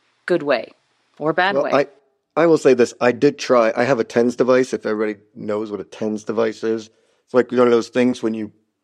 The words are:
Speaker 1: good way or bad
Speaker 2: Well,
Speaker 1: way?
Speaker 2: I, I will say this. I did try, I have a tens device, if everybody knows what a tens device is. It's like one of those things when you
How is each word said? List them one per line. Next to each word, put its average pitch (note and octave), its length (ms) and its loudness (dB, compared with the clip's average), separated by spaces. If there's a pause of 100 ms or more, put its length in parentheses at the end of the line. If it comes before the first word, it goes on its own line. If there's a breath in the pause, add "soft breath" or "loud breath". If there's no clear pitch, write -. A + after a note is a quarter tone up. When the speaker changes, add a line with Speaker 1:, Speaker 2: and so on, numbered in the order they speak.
(260)
Speaker 1:
good E3+ 180 -2
way C#3 280 -4 (460)
or D#3 160 -4
bad F3+ 220 0
Speaker 2:
Well, C#3+ 80 -2
Speaker 1:
way? C3+ 80 -4
Speaker 2:
I, C3+ 160 2 (480)
I D#3 100 2
will E3 120 4
say C#3 180 4
this. A#2 260 2
I B2 120 2
did C#3 260 0
try, A2+ 360 2
I B2 100 0
have B2+ 140 0
a A2+ 40 0
tens A#2+ 320 0
device, B2+ 380 0
if G#2+ 120 -6
everybody G#2+ 340 -4 (140)
knows G#2+ 380 -8
what G2+ 80 -10
a F#2+ 60 -12
tens G#2+ 380 -8
device A2 400 -4
is. A2+ 260 -4 (360)
It's - 80 -20
like B2 180 2
one A#2+ 100 2
of A#2+ 100 6
those A#2 180 2
things B2 320 0
when A2+ 140 -2
you G#2+ 160 -10 (320)